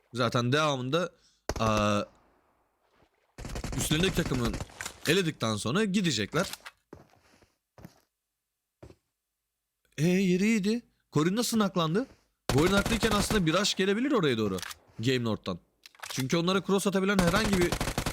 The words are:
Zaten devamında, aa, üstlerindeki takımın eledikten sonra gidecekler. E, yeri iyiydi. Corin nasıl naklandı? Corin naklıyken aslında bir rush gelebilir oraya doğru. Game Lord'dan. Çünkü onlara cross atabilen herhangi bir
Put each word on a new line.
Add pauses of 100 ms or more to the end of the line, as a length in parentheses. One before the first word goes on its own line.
(140)
Zaten
devamında, (460)
aa, (1700)
üstlerindeki
takımın (540)
eledikten
sonra
gidecekler. (3500)
E,
yeri
iyiydi. (300)
Corin
nasıl
naklandı? (460)
Corin
naklıyken
aslında
bir
rush
gelebilir
oraya
doğru. (400)
Game
Lord'dan. (500)
Çünkü
onlara
cross
atabilen
herhangi
bir (400)